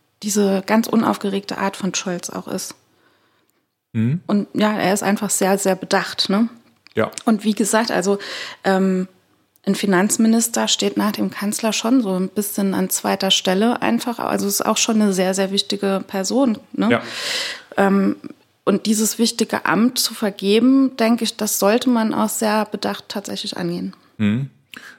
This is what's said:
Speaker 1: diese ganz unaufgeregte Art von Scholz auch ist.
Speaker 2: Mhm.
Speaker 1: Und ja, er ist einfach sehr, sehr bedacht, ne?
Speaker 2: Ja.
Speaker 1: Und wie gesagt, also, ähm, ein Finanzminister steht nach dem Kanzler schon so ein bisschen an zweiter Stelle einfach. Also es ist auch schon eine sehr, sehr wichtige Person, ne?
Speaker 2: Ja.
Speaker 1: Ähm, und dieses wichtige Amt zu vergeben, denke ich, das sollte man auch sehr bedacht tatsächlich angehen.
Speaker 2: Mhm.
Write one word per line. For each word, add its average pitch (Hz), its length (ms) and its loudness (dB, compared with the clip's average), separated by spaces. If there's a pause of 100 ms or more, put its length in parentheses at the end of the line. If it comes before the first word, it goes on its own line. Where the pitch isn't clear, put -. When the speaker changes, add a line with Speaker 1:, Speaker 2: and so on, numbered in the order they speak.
(240)
Speaker 1:
diese 196 420 0
ganz 220 220 2
unaufgeregte 202 720 -2
Art 196 200 -4
von 180 180 -4
Scholz 175 340 -6
auch 185 200 -12
ist. - 260 -8 (1160)
Speaker 2:
Mhm. 120 340 0
Speaker 1:
Und 202 260 0
ja, 214 240 2
er 185 160 2
ist 208 100 -2
einfach 202 260 0
sehr, 196 280 2
sehr 190 200 0
bedacht, - 520 -2
ne? 214 200 2 (460)
Speaker 2:
Ja. - 160 0 (120)
Speaker 1:
Und 220 220 2
wie 214 80 2
gesagt, 220 380 0
also, 202 280 0 (460)
ähm, 190 420 2 (600)
ein 196 60 4
Finanzminister 220 920 2
steht 202 280 -2
nach 208 180 0
dem 202 180 -2
Kanzler 208 420 -4
schon 254 280 2
so 196 120 -2
ein 185 160 -2
bisschen 202 460 -2
an 185 160 -2
zweiter 196 400 0
Stelle 202 500 2
einfach. 233 380 -2
Also 196 260 -2
es 202 140 -2
ist - 60 -2
auch 220 120 0
schon 220 240 2
eine 202 100 4
sehr, 185 220 0
sehr 190 160 -2
wichtige 196 560 -2
Person, 208 540 0 (140)
ne? 202 180 2
Speaker 2:
Ja. 117 100 2 (760)
Speaker 1:
Ähm, 196 400 4 (460)
und 196 220 2
dieses 214 320 0
wichtige 226 480 -2
Amt 226 320 2
zu - 160 -2
vergeben, 233 840 2
denke 226 260 2
ich, 220 120 -2
das 208 220 -2
sollte 220 320 2
man 220 240 2
auch 214 160 0
sehr 214 360 0
bedacht 202 420 -6
tatsächlich 202 500 -8
angehen. 180 380 -6 (220)
Speaker 2:
Mhm. 135 320 0 (500)